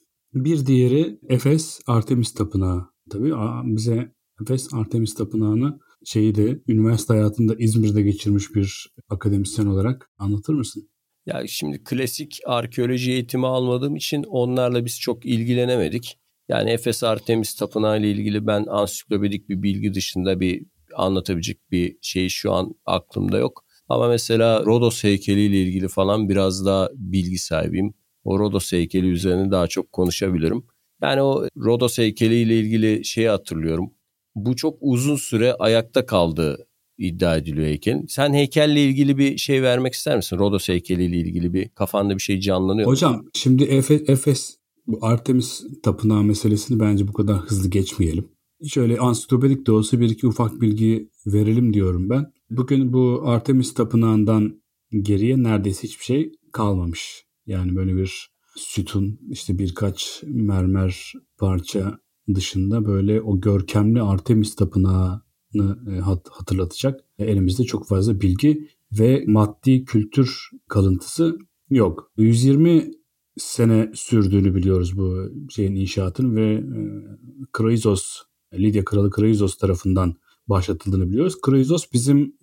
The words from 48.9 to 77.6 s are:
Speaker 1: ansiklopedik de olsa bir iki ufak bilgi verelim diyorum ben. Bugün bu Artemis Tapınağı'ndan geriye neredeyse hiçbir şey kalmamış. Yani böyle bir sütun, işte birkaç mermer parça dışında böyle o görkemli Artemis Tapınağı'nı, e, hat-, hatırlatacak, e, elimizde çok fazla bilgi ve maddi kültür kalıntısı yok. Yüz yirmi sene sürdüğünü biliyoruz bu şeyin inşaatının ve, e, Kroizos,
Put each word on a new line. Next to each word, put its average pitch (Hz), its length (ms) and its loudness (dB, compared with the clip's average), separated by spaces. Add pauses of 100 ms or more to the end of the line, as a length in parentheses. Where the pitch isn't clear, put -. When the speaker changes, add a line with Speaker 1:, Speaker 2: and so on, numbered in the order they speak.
Speaker 1:
ansiklopedik 127 680 2
de 117 40 4
olsa 110 280 4
bir 117 100 4
iki 113 180 0
ufak 110 340 -2
bilgi 110 480 2 (160)
verelim 107 480 2
diyorum 92 360 0
ben. 139 220 0 (180)
Bugün 127 440 0
bu 127 320 2
Artemis 127 480 2
Tapınağı'ndan 110 880 2 (400)
geriye 107 420 2
neredeyse 101 440 0
hiçbir - 180 -18
şey 147 260 -2 (200)
kalmamış. 92 760 -4 (200)
Yani 90 300 -2
böyle 95 200 0
bir 95 340 -4 (260)
sütun, 101 640 -4 (100)
işte 95 300 -6
birkaç - 680 -6
mermer 95 880 -2 (240)
parça 95 600 -4 (380)
dışında 98 500 -2
böyle 101 360 0
o 101 200 0
görkemli 104 600 2
Artemis 104 540 0
Tapınağı'nı, 95 1200 0 (160)
e, 92 40 -4
hat-, 92 300 -2
hatırlatacak, 95 720 -4 (200)
e, 104 60 -4
elimizde 101 380 2
çok - 240 -4
fazla 98 340 0
bilgi 143 460 2 (320)
ve 127 280 4
maddi 107 580 2
kültür 120 640 0 (180)
kalıntısı 107 680 0 (320)
yok. 107 480 2
Yüz 113 260 4
yirmi 156 480 4 (460)
sene 110 580 2
sürdüğünü 98 600 2
biliyoruz 92 420 0
bu 95 320 -2 (200)
şeyin 98 260 -2
inşaatının 98 600 -2
ve, 110 180 2
e, 113 280 -4 (720)
Kroizos, 110 640 0 (360)